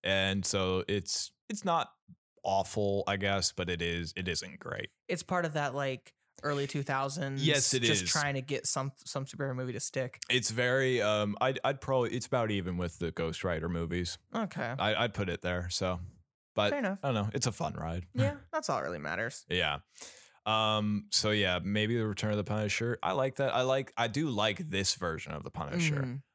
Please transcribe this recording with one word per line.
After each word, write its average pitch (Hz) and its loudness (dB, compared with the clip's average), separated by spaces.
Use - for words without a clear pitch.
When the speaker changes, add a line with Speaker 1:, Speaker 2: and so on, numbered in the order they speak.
Speaker 1:
And 95 2
so 92 2
it's, - -2
it's 208 -4
not 165 2
awful, 98 2
I 101 0
guess, 98 2
but 87 -4
it 85 -2
is, 85 -2
it 90 -4
isn't 87 -6
great. - -8
Speaker 2:
It's 170 -2
part 180 0
of 151 -4
that, 143 -2
like, 135 -4
early 143 0
two 143 -4
thousands, 139 -2
Speaker 1:
Yes, 147 6
it 127 4
Speaker 2:
just 110 4
Speaker 1:
is. 87 -2
Speaker 2:
trying 143 2
to 135 -2
get 135 -4
some, 135 0
some 135 -4
superhero 135 -4
movie 127 -4
to 113 -6
stick. - -4
Speaker 1:
It's 127 4
very, 127 4
um, 104 2
I'd, 135 2
I'd 139 2
probably, 127 2
it's 123 -2
about 117 2
even 92 0
with 87 -2
the 82 0
Ghost 82 -2
Rider 85 0
movies. 85 -2
Speaker 2:
Okay. 156 -2
Speaker 1:
I, 208 2
I'd 113 -2
put 98 0
it 82 -2
there. 90 -2
So, 90 0
but 104 4
Speaker 2:
Fair 285 0
enough. 196 0
Speaker 1:
I 143 0
don't 127 2
know. 104 0
It's - 2
a 113 0
fun - -4
ride. 82 -4
<laughs> - -20
Speaker 2:
Yeah, - 2
that's 311 -2
all 135 2
that 71 -2
really 82 -4
matters. 87 -4
Speaker 1:
Yeah. 78 2
Um, 107 2
so - 2
yeah, 98 4
maybe 107 2
the 113 0
Return 107 -2
of 104 2
the 104 0
Punisher. 107 -2
I - 0
like 135 0
that. 135 0
I 127 4
like, 131 0
I 117 2
do 147 0
like 107 2
this 95 2
version 80 -4
of 76 -6
the - -10
Punisher. 151 0
Speaker 2:
Mm-hmm. 127 -2